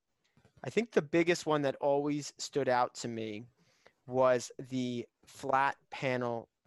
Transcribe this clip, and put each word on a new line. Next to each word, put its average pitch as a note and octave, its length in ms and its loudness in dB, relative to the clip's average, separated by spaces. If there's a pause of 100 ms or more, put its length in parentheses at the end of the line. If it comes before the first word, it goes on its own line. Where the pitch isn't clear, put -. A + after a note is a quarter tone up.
(640)
I C3+ 40 -6
think A3+ 220 -2
the - 100 4
biggest E3+ 440 2
one D3+ 160 2
that C3+ 180 0
always C#3+ 580 0
stood C3+ 300 -4
out B2 280 2
to - 120 -8
me A2 380 -8 (640)
was B2+ 440 4 (180)
the B2 360 -4 (200)
flat C3+ 520 0 (140)
panel B2 580 -2 (180)